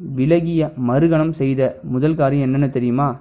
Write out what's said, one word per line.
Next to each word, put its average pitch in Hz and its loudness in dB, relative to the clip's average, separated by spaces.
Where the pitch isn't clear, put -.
விலகிய 160 0
மறுகணம் 156 2
செய்த 135 0
முதல் 147 0
காரியம் 143 2
என்னென்ன 135 2
தெரியுமா? 127 0